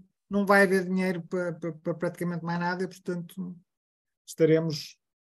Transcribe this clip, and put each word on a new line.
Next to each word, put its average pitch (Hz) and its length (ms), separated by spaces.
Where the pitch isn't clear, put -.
não 202 160
vai 196 180
haver 185 220
dinheiro 185 380
para, 175 300
para, 165 200
para 165 200
praticamente 175 500
mais 170 160
nada 180 240
e, 180 40
portanto, 180 680
estaremos 160 680